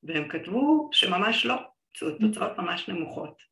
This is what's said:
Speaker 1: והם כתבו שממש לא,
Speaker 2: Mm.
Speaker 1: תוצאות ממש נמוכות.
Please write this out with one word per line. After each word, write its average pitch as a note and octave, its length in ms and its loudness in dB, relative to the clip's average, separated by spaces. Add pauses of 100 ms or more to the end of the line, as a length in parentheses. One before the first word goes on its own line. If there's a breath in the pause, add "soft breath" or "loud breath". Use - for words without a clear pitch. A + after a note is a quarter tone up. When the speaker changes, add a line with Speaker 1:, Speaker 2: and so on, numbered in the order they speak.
Speaker 1:
והם D3+ 260 -4
כתבו B3 640 2
שממש G3 540 2
לא, A#3+ 100 0 (460)
Speaker 2:
Mm. D3+ 180 -2
Speaker 1:
תוצאות G#3+ 380 2
ממש F3 300 -4
נמוכות. D#3 640 -8